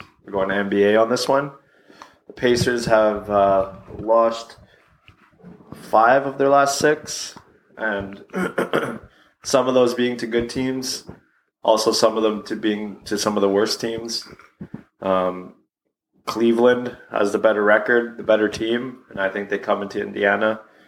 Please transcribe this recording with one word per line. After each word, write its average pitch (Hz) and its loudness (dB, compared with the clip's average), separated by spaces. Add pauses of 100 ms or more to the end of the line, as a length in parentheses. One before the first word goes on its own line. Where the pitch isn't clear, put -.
(240)
We're 101 -20
going 98 -2
N 98 -2
B 101 2
A 104 4
on 113 4
this 123 -2
one. 143 0 (720)
The - -20
Pacers 120 0
have, 107 2
uh, 98 2 (260)
lost 113 0 (1160)
five 123 2
of 135 -8
their 139 2
last 139 2
six, - -2 (400)
and 98 -6 (100)
<clears throat> - -4 (440)
some 127 2
of 127 2
those 123 4
being 123 -2
to 120 -8
good 117 -2
teams, 131 -6 (540)
also 110 2
some 110 2
of 110 -2
them 107 0
to 110 -8
being 104 -4
to 107 -6
some 104 -2
of 104 0
the 101 4
worst 101 0
teams. 113 -6 (760)
Um, 92 -2 (680)
Cleveland 120 2 (160)
has 107 0
the 107 0
better 107 2
record, 113 2
the 104 -12
better 107 4
team, 120 -6
and 101 -8
I 95 0
think 101 -6
they 101 -2
come 101 -2
into 101 -8
Indiana 101 0 (280)